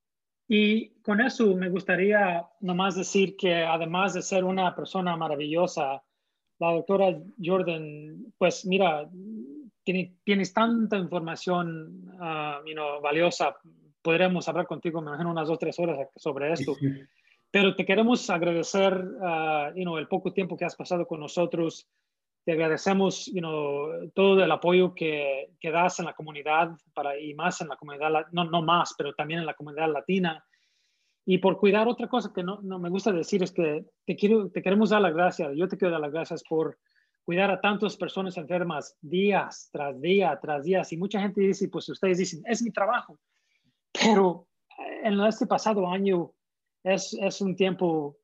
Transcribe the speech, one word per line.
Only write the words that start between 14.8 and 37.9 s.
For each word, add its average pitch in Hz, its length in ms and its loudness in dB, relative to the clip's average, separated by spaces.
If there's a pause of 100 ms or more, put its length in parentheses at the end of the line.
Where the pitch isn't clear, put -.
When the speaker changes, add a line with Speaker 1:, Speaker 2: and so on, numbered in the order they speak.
Speaker 1:
me 147 80 -8
imagino, 165 220 -4
unas 160 160 -2
dos, 156 120 0
tres 160 180 -4
horas 160 380 -2
sobre 143 360 -2
esto. 147 240 -2
Speaker 2:
Sí, 139 140 0
sí. 139 120 -4 (500)
Speaker 1:
Pero 196 240 4
te 180 100 -2
queremos 226 440 4
agradecer, 175 640 2 (280)
ah, 156 540 -2
you 185 80 -6
know, 170 140 -4
el 147 100 -6
poco 185 260 -4
tiempo 170 240 -2
que 175 80 -4
has 160 100 -6
pasado 175 300 -4
con 165 140 -8
nosotros. 165 680 -2 (580)
Te 170 80 0
agradecemos, 165 760 2
you 185 120 -6
know, 156 720 -4
todo 196 320 6
el 160 80 4
apoyo 180 440 4
que, 147 640 -2
que 165 120 -6
das 170 280 2
en 180 60 -4
la 156 80 -8
comunidad, 156 580 0 (220)
para, 143 260 -4
y 151 140 -10
más 170 280 -4
en 170 60 -8
la 139 80 -10
comunidad 147 360 -4
la-, 156 200 2
no, 175 140 0
no 165 160 0
más, 165 360 2
pero 143 160 -4
también 156 280 -6
en 160 40 -6
la 147 80 -6
comunidad 151 380 -4
latina. 165 520 -2 (840)
Y 185 140 4
por 185 200 2
cuidar, 208 280 4
otra 233 200 -2
cosa 208 260 -2
que 185 80 -6
no, 190 200 -6
no 190 180 -8
me 175 100 -4
gusta 196 220 0
decir 180 320 0
es - 80 -2
que 156 340 -2 (200)
te 180 100 -4
quiero, 208 340 4
te 180 140 -8
queremos 202 260 4
dar 208 120 4
las 175 120 4
gracias. 170 420 0
Yo 175 120 0
te 185 100 -6
quiero 185 140 2
dar 160 100 -2
las 147 120 -6
gracias 165 300 -6
por 160 360 -2 (440)
cuidar 190 280 2
a 185 80 -2
tantas 202 380 0